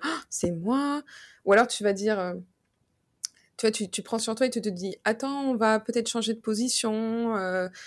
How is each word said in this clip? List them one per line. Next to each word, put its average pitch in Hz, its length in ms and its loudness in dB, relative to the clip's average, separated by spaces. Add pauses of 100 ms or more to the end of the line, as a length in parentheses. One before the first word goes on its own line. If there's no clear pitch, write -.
Oh, 277 40 -2 (220)
c'est - 220 -2
moi. » 277 520 0 (420)
Ou 196 80 6
alors, 233 140 8
tu - 160 -4
vas 202 100 4
dire, 208 260 0
euh, 180 140 -2 (1200)
tu - 100 -2
vois, 220 60 4
tu, 214 180 -4
tu - 120 -8
prends - 180 -4
sur 226 160 -4
toi 262 120 2
et - 20 -2
tu 247 120 -4
te 214 60 -6
dis, « 185 380 -4
Attends, 269 440 -2
on 254 60 0
va 220 240 4
peut-être 226 300 -2
changer 226 240 -2
de 226 80 -8
position. 226 960 0
Euh, 185 320 -2 (180)